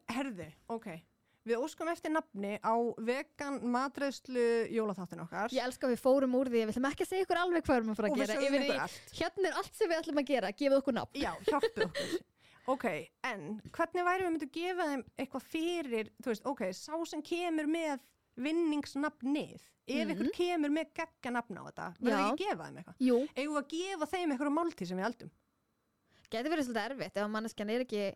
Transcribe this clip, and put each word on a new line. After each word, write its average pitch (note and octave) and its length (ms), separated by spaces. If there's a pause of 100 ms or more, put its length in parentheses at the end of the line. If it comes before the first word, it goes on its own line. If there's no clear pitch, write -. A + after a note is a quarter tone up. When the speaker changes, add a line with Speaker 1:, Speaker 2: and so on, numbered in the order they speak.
Speaker 1:
herðu, A#3 380 (240)
ok. A3+ 160 (600)
Við A3+ 140
óskum D#4+ 320
eftir E4 220
nafni G3+ 400 (100)
á A3 80 (320)
vegan C#4 560
matreiðslu B3+ 840 (280)
jólaþáttin F#3+ 480
okkar. F#3 320
Speaker 2:
Ég B3+ 80
elska B3+ 240
að B3+ 80
við A3+ 80
fórum C4 400
úr C4 80
því A#3 140
að - 20
við G#3+ 80
ætlum C4 160
ekki D#4+ 160
að - 60
segja F#4+ 160
ykkur F4 160
alveg F4 240
hvað C#4+ 80
við A#3+ 80
erum A3 100
að G3+ 60
fara G#3+ 100
að G3+ 40
Speaker 1:
Og - 40
við B3+ 80
Speaker 2:
gera. G#3 80
Speaker 1:
sögðum C#4 160
Speaker 2:
Yfir C#4 160
í, C#4 60
Speaker 1:
ykkur G3 100
allt. - 320
Speaker 2:
hérna F4 380
er D4+ 100
allt - 160
sem F4+ 140
við D#4+ 100
ætlum D4+ 220
að B3+ 100
gera, G#3 240
gefið C#4 240
okkur C4+ 160
nafn. - 240
Speaker 1:
Já, G3+ 120 (120)
hjálpið A4 400
okkur. F4+ 360
<laughs> - 40 (420)
Ok, B3+ 180 (440)
en G3+ 320 (160)
hvernig E4+ 300
væri F#4+ 180
við F4 80
myndum D4+ 180
gefa F4 380
þeim C#4 140 (160)
eitthvað C4+ 260
fyrir, D#4+ 640 (140)
þú B3+ 100
veist, - 160
ok, C4+ 140 (100)
sá D4+ 220 (100)
sem D#4+ 160
kemur E4 480
með D#4 320 (400)
vinningsnafnið, D4 1200 (240)
ef C4 240
Speaker 2:
Mhm. - 60
Speaker 1:
ykkur A#3 180
kemur F4 400
með D#4 220
geggja D#4+ 360
nafn A#3 300
á - 80
þetta, E3 180 (140)
verður A3 160
Speaker 2:
Já. G3 80
Speaker 1:
ekki G#3+ 80
að D#4 60 (100)
gefa E3 160
þeim C#3 140
eitthvað? - 200
Speaker 2:
Jú. B3 200 (180)
Speaker 1:
Eigum D4 180
við D4 60
að C#4+ 80
gefa F4 400
þeim F4 240
eitthvað C#4+ 240
máltíð E4 320
sem F#3 80
við F#3+ 80
eldum? A#3 260 (1000)
Speaker 2:
Gæti A#3+ 180
verið D#4 160
svolítið A3 240
erfitt G3+ 280
ef G#3 140
manneskjan G#3+ 400
er B3 140
ekki, G#3 200 (120)